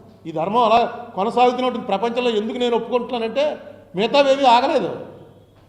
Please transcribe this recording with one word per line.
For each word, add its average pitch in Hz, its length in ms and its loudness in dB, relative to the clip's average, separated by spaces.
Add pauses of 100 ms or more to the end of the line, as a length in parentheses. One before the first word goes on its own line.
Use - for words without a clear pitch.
(260)
ఈ 160 60 -10
ధర్మం 190 320 0
అలా 226 520 2
కొనసాగుతున్నట్టు 240 640 0
ప్రపంచంలో 233 500 -2
ఎందుకు 226 280 -2
నేను 240 180 0
ఒప్పుకుంటున్నానంటే, 233 800 -4 (380)
మిగతావేవి 269 520 2
ఆగలేదు, 233 580 2 (640)